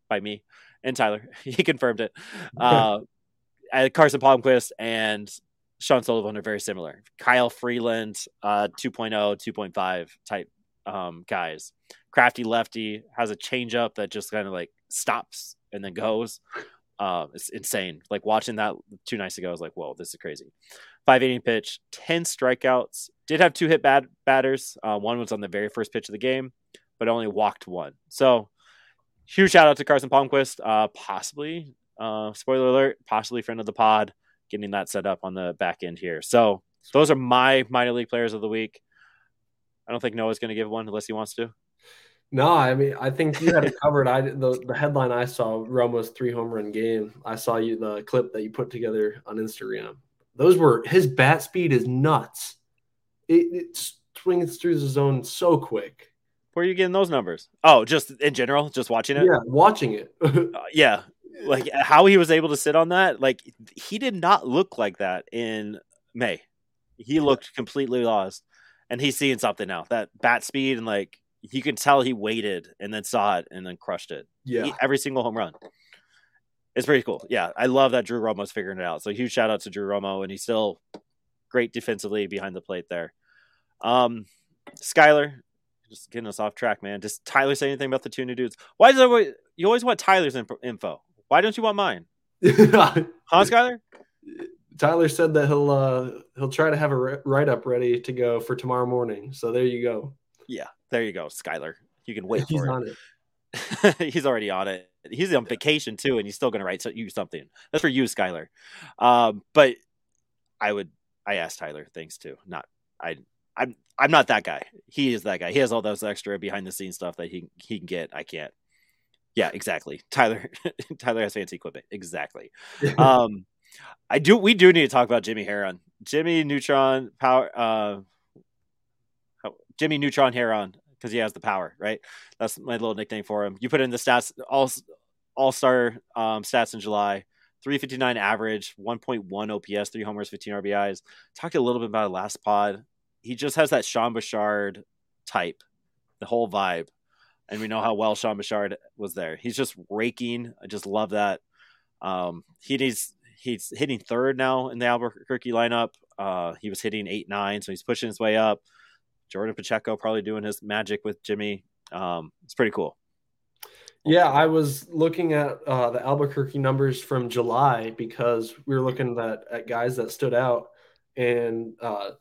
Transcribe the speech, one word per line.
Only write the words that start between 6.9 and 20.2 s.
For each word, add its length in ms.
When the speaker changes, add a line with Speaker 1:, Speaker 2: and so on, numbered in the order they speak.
Speaker 1:
Kyle 320
Freeland, 760
uh, 240
two 140
point 220
oh, 220
two 180
point 200
five 420
type, 240
um, 420
guys. 440
Crafty 320
lefty, 600
has 160
a 40
changeup 600
that 160
just 200
kinda, 200
like, 180
stops 680
and 120
then 100
goes. 480
Uh, 340
it's 160
insane. 600
Like, 160
watching 320
that 180
two 120
nights 200
ago, 100
I 40
was 100
like, 120
"Whoa, 240
this 120
is 100
crazy." 320